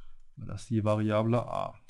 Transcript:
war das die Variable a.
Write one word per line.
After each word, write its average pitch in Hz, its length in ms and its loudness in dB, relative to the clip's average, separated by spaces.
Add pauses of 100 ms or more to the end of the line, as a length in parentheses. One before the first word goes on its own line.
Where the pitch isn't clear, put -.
(360)
war - 120 -10
das 98 180 -8
die 110 180 2
Variable 107 640 4
a. - 300 -4 (140)